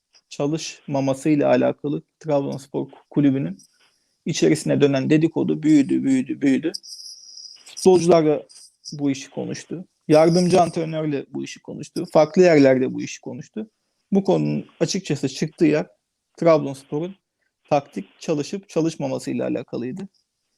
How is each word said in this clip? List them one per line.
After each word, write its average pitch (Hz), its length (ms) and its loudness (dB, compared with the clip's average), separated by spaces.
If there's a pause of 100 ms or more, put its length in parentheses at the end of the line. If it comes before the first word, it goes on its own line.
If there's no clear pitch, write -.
(300)
çalışmamasıyla 143 1200 -2
alakalı 127 540 0 (160)
Trabzonspor 139 720 -6 (200)
Kulübü'nün 143 480 0 (680)
içerisine 151 560 0
dönen 135 280 2
dedikodu 156 540 0
büyüdü, 143 400 2
büyüdü, 131 380 -2
büyüdü. 139 300 0 (920)
Futbolcular 170 600 4
da 147 180 0 (500)
bu 143 180 -2
işi - 180 -10
konuştu. 131 580 -10 (200)
Yardımcı 175 540 4
antrenörle 160 680 -4
bu 135 140 -10
işi - 180 -14
konuştu. 156 520 -12
Farklı 156 280 4
yerlerde 135 520 6
bu - 80 -6
işi - 200 -10
konuştu. 127 480 -12 (420)
Bu 196 120 2
konunun 151 420 0 (140)
açıkçası 156 500 -4
çıktığı - 360 -2
yer 151 220 0 (500)
Trabzonspor'un 156 800 -2 (540)
taktik - 500 -4
çalışıp 165 500 -6
çalışmamasıyla 135 800 -4
alakalıydı. 123 600 -8 (500)